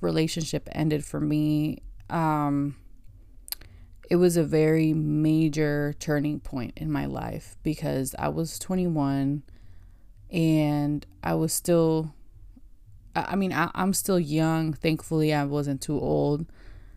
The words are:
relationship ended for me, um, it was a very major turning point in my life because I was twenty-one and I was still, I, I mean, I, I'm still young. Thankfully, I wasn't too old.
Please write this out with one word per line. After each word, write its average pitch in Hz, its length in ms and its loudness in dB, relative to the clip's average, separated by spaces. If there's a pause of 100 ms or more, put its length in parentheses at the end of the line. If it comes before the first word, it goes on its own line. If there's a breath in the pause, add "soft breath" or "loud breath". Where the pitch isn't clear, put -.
relationship 160 680 0
ended 151 320 0
for 147 160 -8
me, 151 580 0 (320)
um, 147 640 0 (1300 soft breath)
it 175 60 6
was 175 200 6
a 165 60 4
very 156 500 4
major 151 1080 2
turning 147 400 0
point 127 360 -8
in 156 140 -6
my 143 160 -2
life 113 560 -8
because 143 560 -2
I 143 100 -2
was 156 300 -4
twenty-one 143 880 0 (880 soft breath)
and 147 760 2 (160)
I 165 120 0
was 160 180 0
still, 160 600 2 (1000)
I, - 140 -2
I 185 80 -4
mean, 190 160 0
I, 156 220 0
I'm 190 180 0
still 185 260 2
young. 160 540 2
Thankfully, 156 600 0
I 147 120 2
wasn't 143 360 -2
too 147 180 -2
old. 147 480 0 (500 soft breath)